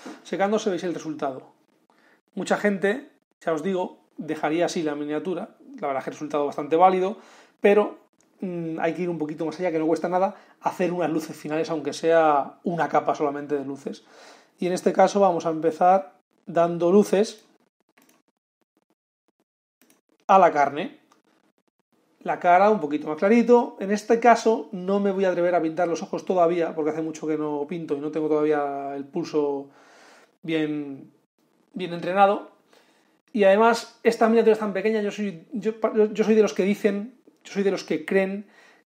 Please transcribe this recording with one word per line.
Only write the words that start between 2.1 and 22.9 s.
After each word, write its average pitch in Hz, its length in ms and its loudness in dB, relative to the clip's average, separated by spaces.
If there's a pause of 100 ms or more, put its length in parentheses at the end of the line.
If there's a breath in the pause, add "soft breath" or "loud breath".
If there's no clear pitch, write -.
Mucha 185 240 -2
gente, 202 540 -2 (280)
ya 165 140 -4
os 151 100 -4
digo, 185 360 -6 (180)
dejaría 160 480 -4
así 165 180 -4
la 147 120 -4
miniatura. 151 600 -8 (240)
La 147 80 -6
verdad 135 120 -4
es 131 40 -8
que 156 60 -12
el 139 60 -10
resultado 147 300 -4
bastante 147 300 -4
válido, 185 420 2 (440 loud breath)
pero, 208 360 4 (440)
mm, 170 380 -6
hay 165 140 -2
que 165 100 -6
ir 175 60 -2
un 165 80 -4
poquito 151 280 -6
más 156 140 -6
allá, 180 120 -2
que 160 80 -2
no 156 80 0
cuesta 165 220 0
nada, 185 260 0 (240 loud breath)
hacer - 320 -2
unas 175 180 -2
luces 160 260 -6
finales, 156 340 -6
aunque 143 240 -6
sea 156 720 2
una 160 260 -2
capa 147 260 0
solamente 143 420 -4
de 135 80 -8
luces. - 380 -12 (560 loud breath)
Y 185 80 -2
en 180 60 -2
este 180 180 0
caso 190 300 4
vamos 170 240 2
a 165 40 -2
empezar 165 720 2 (260)
dando 170 460 0
luces 202 540 2 (2750)
a 196 100 6
la 170 140 6
carne. 147 480 -2 (1200)
La 165 200 -6
cara 180 300 6
un 214 100 2
poquito 151 280 -6